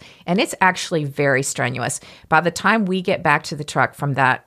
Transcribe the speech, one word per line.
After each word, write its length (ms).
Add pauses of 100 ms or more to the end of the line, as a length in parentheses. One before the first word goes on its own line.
(260)
and 120
it's 220
actually 440
very 380
strenuous. 580 (280)
By 140
the 80
time 340
we 160
get 220
back 220
to 120
the 80
truck 300
from 200
that 320